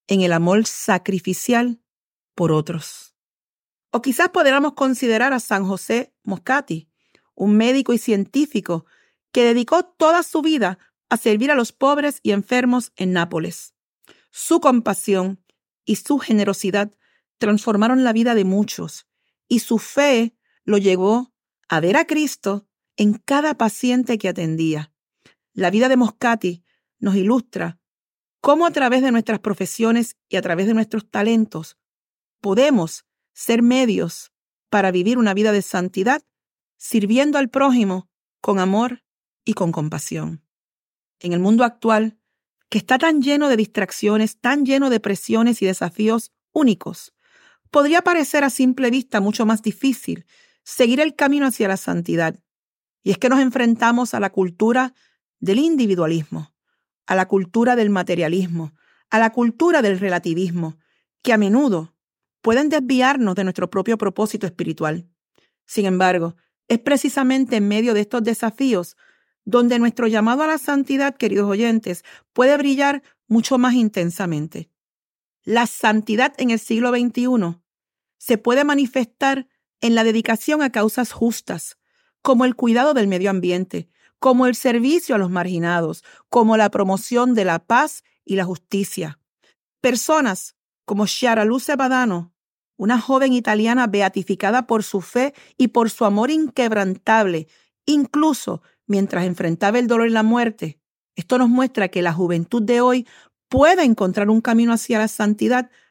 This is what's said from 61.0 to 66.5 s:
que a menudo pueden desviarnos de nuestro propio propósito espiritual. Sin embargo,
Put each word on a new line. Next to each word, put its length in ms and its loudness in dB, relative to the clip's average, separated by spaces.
que 100 0
a 60 4
menudo 580 2
pueden 260 2
desviarnos 680 0
de 80 -2
nuestro 280 -4
propio 280 -2
propósito 480 -4
espiritual. 640 -6
Sin 180 -2
embargo, 520 0